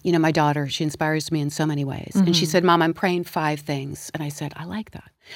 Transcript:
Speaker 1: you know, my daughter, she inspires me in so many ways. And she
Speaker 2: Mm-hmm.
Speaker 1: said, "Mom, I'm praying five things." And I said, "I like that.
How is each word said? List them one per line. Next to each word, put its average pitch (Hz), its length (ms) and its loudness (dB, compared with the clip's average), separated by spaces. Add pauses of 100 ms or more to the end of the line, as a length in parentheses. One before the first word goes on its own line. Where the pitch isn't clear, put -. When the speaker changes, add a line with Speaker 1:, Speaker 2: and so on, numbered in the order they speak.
Speaker 1:
you 180 100 2
know, 170 60 4
my 160 120 4
daughter, 147 380 2
she 156 160 -4
inspires 156 480 -2
me 160 80 0
in 147 80 -2
so 151 160 -2
many 143 220 0
ways. - 280 -8
And 175 220 4
she 160 80 2
Speaker 2:
Mm-hmm. 156 60 -2
Speaker 1:
said, 180 140 4
"Mom, 170 180 6
I'm 165 100 4
praying 175 320 0
five 151 360 -2
things." 143 520 -8
And 156 100 -8
I 147 60 -6
said, 147 260 -8
"I 156 100 -12
like 196 260 -10
that. - 200 -18 (260)